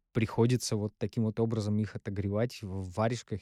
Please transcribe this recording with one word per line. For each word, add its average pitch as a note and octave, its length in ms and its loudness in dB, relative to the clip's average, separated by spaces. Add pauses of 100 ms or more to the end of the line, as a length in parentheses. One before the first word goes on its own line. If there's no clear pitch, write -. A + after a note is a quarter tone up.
(120)
приходится A#2 640 2
вот G#2+ 220 -2
таким A2 260 0
вот A2 160 0
образом G#2+ 380 2
их G#2+ 180 -2
отогревать G2+ 640 -2
в F#2+ 320 -6
варежках A2+ 480 -2